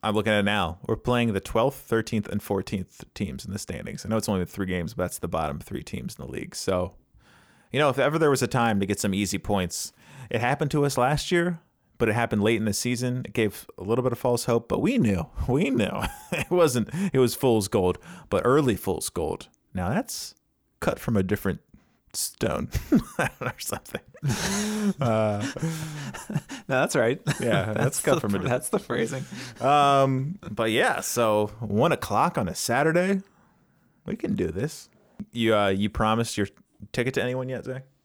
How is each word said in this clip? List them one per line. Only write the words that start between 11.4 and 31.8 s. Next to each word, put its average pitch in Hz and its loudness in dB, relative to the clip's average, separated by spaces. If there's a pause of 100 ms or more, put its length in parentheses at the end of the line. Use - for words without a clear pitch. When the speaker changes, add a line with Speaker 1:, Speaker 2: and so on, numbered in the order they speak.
Speaker 1:
but 110 4
it 104 2
happened 113 0
late 113 4
in 107 -2
the 104 0
season. 123 -2
It - -14
gave 107 0 (120)
a 92 -12
little 117 0
bit 127 2
of 117 -6
false 123 0
hope, 117 2
but - 0
we 233 2
knew. 101 2 (100)
<laughs> - -4
We 139 2
knew. 101 0 (140)
<laughs> - -14
It 147 -4
wasn't, 139 4 (240)
it 135 4
was 123 4
fool's 113 2
gold, 90 2 (320)
but 98 2
early 127 4
fool's - -4
gold. 82 -4 (260)
Now 90 -2
that's - -4 (460)
cut - -2
from 117 -2
a 95 2
different 95 -2 (520)
stone - -4 (220)
<laughs> - 2 (220)
or 117 -6
something. - -10 (220)
<laughs> 202 -2
Uh, 110 2 (1200)
Speaker 2:
No, 131 2
that's - 0
right. 123 2 (200)
Speaker 1:
Yeah, 101 2
Speaker 2:
<laughs> 107 -4
Speaker 1:
that's - -2
Speaker 2:
That's - 0
Speaker 1:
cut 139 4
Speaker 2:
the - -2
Speaker 1:
from - 0
a - 2
Speaker 2:
fr-, - -2
Speaker 1:
di- 143 0
Speaker 2:
that's 123 -2
the 208 0
phrasing. 226 -2 (360)
Speaker 1:
Um, 139 4 (120)
but 113 0
yeah, 185 2
so 107 2 (120)
one 107 2